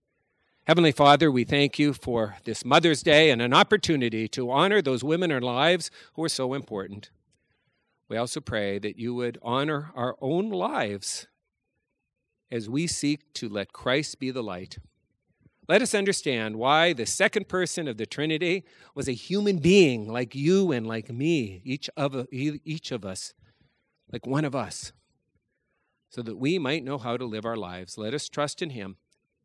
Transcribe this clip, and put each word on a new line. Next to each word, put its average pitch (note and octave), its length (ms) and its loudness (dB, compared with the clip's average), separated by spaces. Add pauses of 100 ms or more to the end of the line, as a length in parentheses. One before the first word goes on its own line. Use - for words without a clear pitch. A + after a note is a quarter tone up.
(680)
Heavenly E3 240 6
Father, C#3+ 400 6
we B2 140 2
thank C#3+ 340 0
you D3 140 2
for A2+ 500 -4
this A#2 220 -8
Mother's D#3 400 4
Day D#3 260 6
and A#2 100 2
an B2 140 2
opportunity C3+ 760 2
to B2 200 -6
honor F#3 320 4
those C3 220 -2
women E3 260 0
in C#3 60 0
our B2 40 -2
lives C#3+ 520 2 (220)
who D#3 100 -4
are E3 40 -2
so C3 260 -4
important. G#2 560 -10 (1000)
We G#2+ 80 -6
also B2 240 -4
pray G2+ 400 -4
that G#2 180 -8
you A#2 160 -6
would A#2+ 280 -4
honor C#3+ 520 -2
our B2+ 260 -4
own E3+ 300 -2
lives F3+ 800 -6 (1200)
as A2+ 180 -6
we D3+ 200 -2
seek - 460 -4
to A#2 140 -8
let G2+ 240 -6
Christ C#3 460 -2
be C3 140 -6
the B2+ 100 -6
light. F#2 360 -10 (920)
Let G3+ 140 6
us A3+ 120 -2
understand B2+ 640 0
why D#3 360 4
the A#2 140 -4
second G3+ 400 0
person F3+ 400 -4
of A#2 100 -6
the A2 80 -6
Trinity D#3+ 600 -2 (280)
was C#3 140 -8
a C3 60 -2
human G3 460 0
being C#3 540 6
like A#2+ 220 -4
you F3+ 380 2
and A#2+ 120 0
like A2+ 280 -6
me, A#2 520 -2
each C3 320 -8
of, C3+ 360 -4
each D3+ 580 -6
of G#2+ 140 -6
us, - 300 -10 (800)
like A#2+ 140 -10
one C#3 180 0
of C#3 120 -4
us, - 360 -8 (1200)
so B2 120 -10
that A2 160 -10
we D#3 200 0
might D3 240 -2
know C3+ 160 -8
how A#2+ 180 -6
to B2+ 80 -8
live A2 200 -8
our A2+ 120 -4
lives. F2+ 400 -10
Let G#2+ 180 -6
us D3 140 -8
trust - 340 -6
in E3 80 -6
him G2 260 -12 (480)